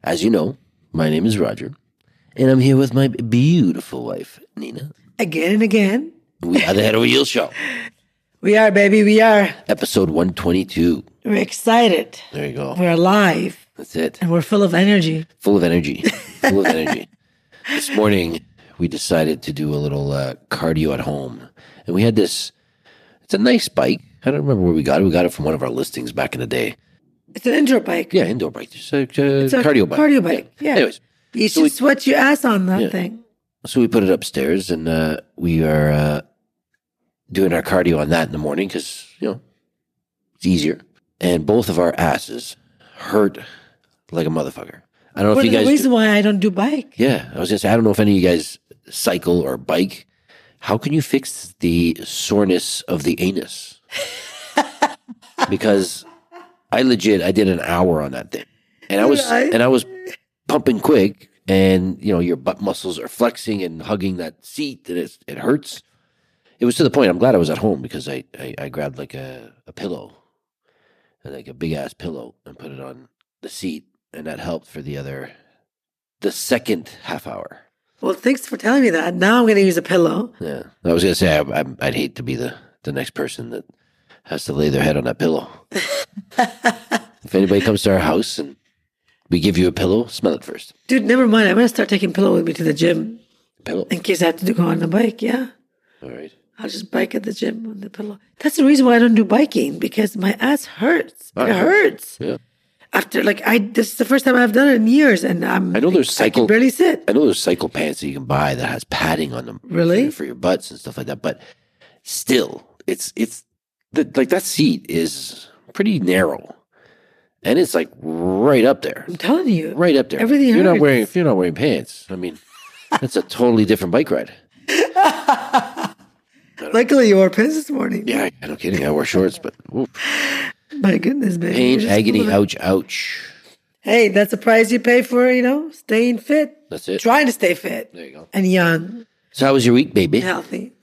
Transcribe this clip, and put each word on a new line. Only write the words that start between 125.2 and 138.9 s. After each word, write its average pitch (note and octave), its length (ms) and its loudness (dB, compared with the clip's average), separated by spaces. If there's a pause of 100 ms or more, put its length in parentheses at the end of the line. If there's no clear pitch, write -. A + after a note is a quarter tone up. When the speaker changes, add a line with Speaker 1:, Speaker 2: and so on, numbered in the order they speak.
Speaker 2:
Luckily, B3+ 340 4
you G3+ 80 6
wore F#3+ 140 6
pants A#3+ 240 0
this D#4 160 -6
morning. G#3+ 380 -4
Speaker 1:
Yeah, C#4 200 -2 (140)
I, - 60 -14
no - 80 -10
kidding. G2 280 -4
I - 60 -2
wore D2+ 160 0
shorts, F#2 320 0
but - 160 -12 (200)
oof. A#2+ 140 -4 (880)
Speaker 2:
My G3 220 2
goodness, A#3 400 -2
baby. E3+ 180 -4
Speaker 1:
Pain, B2+ 160 2
Speaker 2:
You're A3 80 2
just G#3 120 0
Speaker 1:
agony, A2 280 2
Speaker 2:
full G#3+ 80 0
of G#3+ 60 2
Speaker 1:
ouch, G2+ 260 2
ouch. - 720 -4 (480)
Speaker 2:
Hey, A3 280 2
that's G3+ 220 2
the G#3+ 60 -4
price A3+ 340 4
you A#3+ 80 2
pay A#3+ 240 4
for, B3 300 2
you B3+ 100 2
know, D4 300 -2
staying A#3 460 -2
fit. D4 380 -2 (140)
Speaker 1:
That's - 180 -12
it. - 120 -4
Speaker 2:
Trying C4+ 260 4
to A#3+ 60 0
stay F3 220 0
fit. - 380 -10
Speaker 1:
There E3+ 120 -18
you - 80 -20
go. D#3 200 -20
Speaker 2:
And F#3+ 140 0
young. F#3 580 0 (280)